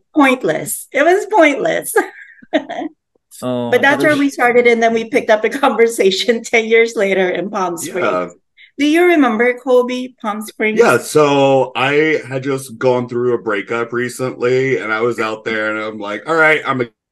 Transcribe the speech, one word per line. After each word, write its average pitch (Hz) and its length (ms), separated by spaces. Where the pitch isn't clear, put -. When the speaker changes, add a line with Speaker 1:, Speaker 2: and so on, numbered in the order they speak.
Speaker 1:
pointless. 254 760
It 269 120
was 370 220
pointless. 294 680
<laughs> - 360
Speaker 2:
Oh, 123 300
Speaker 1:
But 247 100
that's 277 220
Speaker 2:
that 311 60
Speaker 1:
where 302 40
Speaker 2:
is 285 60
Speaker 1:
we 277 100
started, 240 380
and 233 140
then 226 120
we 226 160
picked 233 220
up 214 100
the 220 80
<laughs> 226 160
conversation 226 800
ten 226 220
years 226 300
later 190 320
in 180 220
Palm 185 280
Springs. 151 280
Speaker 3:
Yeah. 90 240
Speaker 1:
Do 285 80
you 320 200
remember, 247 520
Colby, 254 640
Palm 214 220
Springs? 214 360
Speaker 3:
Yeah, 165 200
so 139 760
I 147 520
had 131 160
just 131 340
gone 123 320
through 120 240
a 113 80
breakup 113 500
recently, 123 880
and 107 160
I 110 80
was 117 180
out 110 260
there, 110 300
and 107 80
I'm 107 140
like, 104 320
"All 160 60
right, 156 280
I'm 131 140
gonna 120 140